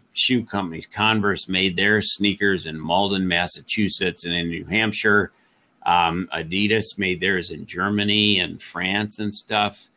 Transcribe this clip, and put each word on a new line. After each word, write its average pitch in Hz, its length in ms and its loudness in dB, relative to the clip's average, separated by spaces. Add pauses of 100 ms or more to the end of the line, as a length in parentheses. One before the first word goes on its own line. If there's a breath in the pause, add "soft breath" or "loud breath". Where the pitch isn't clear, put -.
(140)
shoe 127 280 2
companies, 92 440 -6
Converse 104 600 0
made 92 280 0
their 104 240 4
sneakers 98 640 0
in 78 160 -8
Malden, 95 480 0
Massachusetts, 87 960 -2
and 87 100 -2
in 85 140 -2
New 85 160 -6
Hampshire. 104 680 2 (540 soft breath)
Um, 87 480 2
Adidas 98 640 -2
made 92 220 0
theirs 92 300 0
in 82 160 -12
Germany 104 720 2
and 87 220 -4
France 98 580 -4
and 104 160 -4
stuff. 104 640 -2